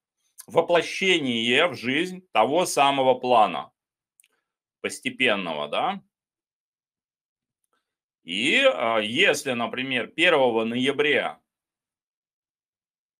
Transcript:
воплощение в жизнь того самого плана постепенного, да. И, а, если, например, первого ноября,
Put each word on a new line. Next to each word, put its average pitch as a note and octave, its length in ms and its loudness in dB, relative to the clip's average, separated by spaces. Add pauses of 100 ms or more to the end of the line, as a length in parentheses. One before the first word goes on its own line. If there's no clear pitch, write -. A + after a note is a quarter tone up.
(480)
воплощение D#3+ 1200 0
в - 60 -6
жизнь E3 580 -6
того C3+ 340 2
самого C#3 480 2
плана G#2+ 580 2 (1080)
постепенного, G2+ 880 -2
да. D3 340 -4 (2250)
И, F#3 400 -2
а, A2+ 340 2
если, C3+ 540 0
например, A#2+ 560 -6
первого C3+ 560 2
ноября, B2+ 760 -2 (1800)